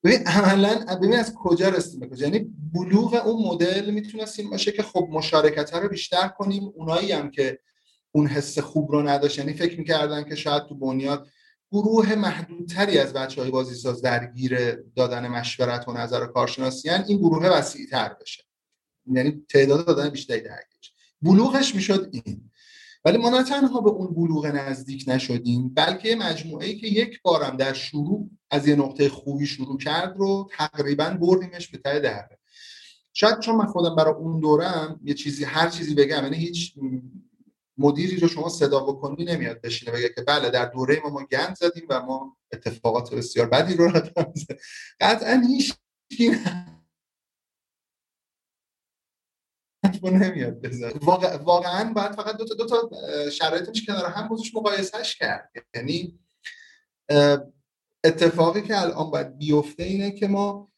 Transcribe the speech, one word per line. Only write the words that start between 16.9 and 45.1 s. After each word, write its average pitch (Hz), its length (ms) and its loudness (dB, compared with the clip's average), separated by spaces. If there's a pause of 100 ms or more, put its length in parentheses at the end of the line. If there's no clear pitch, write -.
این 202 100 4
گروه 170 300 4
وسیع‌تر - 720 0
بشه، - 240 -18 (640)
یعنی 131 420 0
تعداد 143 380 6
دادن 147 240 2
بیشتری 127 300 -6
درگیر - 400 -18
بشه. - 120 -20 (300)
بلوغش 247 520 6
می‌شد 190 380 0
این. - 380 -12 (540)
ولی 190 140 6
ما 233 120 4
نه 254 120 4
تنها 262 380 2
به 208 100 6
اون 185 240 -4
بلوغ 160 320 2
نزدیک 135 600 -6
نشدیم، 123 680 0
بلکه 185 340 0
یه 226 80 2
مجموعه‌ای 165 600 -6
که 220 100 -10
یک 220 360 -2
بارم 147 340 2
در 135 160 0
شروع 151 580 -4 (200)
از 143 180 2
یه 147 80 6
نقطهٔ 139 320 2
خوبی 143 380 -4
شروع 135 320 -6
کرد 175 380 -4
رو 196 320 -2 (100)
تقریباً 147 520 -2 (100)
بردیمش 180 480 2
به - 100 -20
ته 143 220 -2
دره. 107 380 -6 (760)
شاید 214 280 4
چون 226 160 0
من 202 100 4
خودم 170 300 0
برای 156 180 4
اون 160 260 -4
دورم 156 640 0
یه 143 100 -4
چیزی، 143 300 -6
هر 156 240 0
چیزی 156 260 -6
بگم، 143 280 4
یعنی 139 140 -4
هیچ 170 380 -6 (1040)
مدیری 151 380 2
رو 165 120 4
شما 160 200 -2
صدا 139 320 2
بکنی 139 440 -6
نمیاد 135 360 -6
بشینه 117 320 -8
بگه 120 160 -2
که - 140 -6
بله 143 280 0
در 123 140 2
دورهٔ 131 400 0
ما، 147 60 -6
ما 139 140 -8
گند 165 320 -4
زدیم 170 340 -2
و 127 120 0
ما 131 340 -10 (160)
اتفاقات 117 600 -4
بسیار 120 320 0
بدی 160 280 4
رو 170 120 6
رقم 165 480 -2
زدیم. - 220 -10 (440)
قطعاً 226 480 2